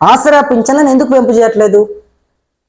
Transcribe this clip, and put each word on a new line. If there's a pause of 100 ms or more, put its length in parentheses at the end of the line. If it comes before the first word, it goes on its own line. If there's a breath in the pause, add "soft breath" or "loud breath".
ఆసరా
పింఛన్లను
ఎందుకు
పెంపు
చేయట్లేదు? (800)